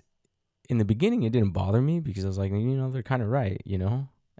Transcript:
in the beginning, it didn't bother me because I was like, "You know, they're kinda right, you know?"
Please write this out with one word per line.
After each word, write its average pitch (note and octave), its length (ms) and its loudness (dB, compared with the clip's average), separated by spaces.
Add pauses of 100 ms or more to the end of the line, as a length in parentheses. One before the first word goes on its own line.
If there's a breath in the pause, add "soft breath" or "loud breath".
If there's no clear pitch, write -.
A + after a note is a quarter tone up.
(680)
in A#2+ 100 0
the A2 60 4
beginning, D#3+ 380 2
it A2+ 100 0
didn't G#2+ 200 4
bother F#2+ 280 2
me D#3+ 200 2
because G2 240 -4
I G2 40 -2
was F#2+ 100 -4
like, G2 140 -2
"You A#2 240 0
know, C3 140 -2
they're C3 120 -6
kinda B2+ 240 -2
right, A2+ 380 0
you F#2 140 -2
know?" A#2+ 300 0 (300)